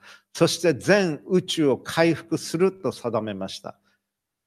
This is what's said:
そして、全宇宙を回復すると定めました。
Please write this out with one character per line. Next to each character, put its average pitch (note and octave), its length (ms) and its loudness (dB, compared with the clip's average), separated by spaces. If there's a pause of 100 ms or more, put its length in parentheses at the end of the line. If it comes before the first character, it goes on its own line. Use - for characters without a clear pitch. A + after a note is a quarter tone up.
(340)
そ E3 140 4
し - 120 -4
て、 E3+ 140 2
全 E3 520 2
宇 F#3 160 2
宙 D#3+ 280 -2
を A#2+ 80 2
回 E3 360 2
復 - 240 -6
す - 200 -8
る F#3 160 2
と C3 180 -6
定 A2+ 300 -4
め G#2+ 120 -6
ま F#2+ 140 -8
し - 140 -14
た。 - 180 -16 (680)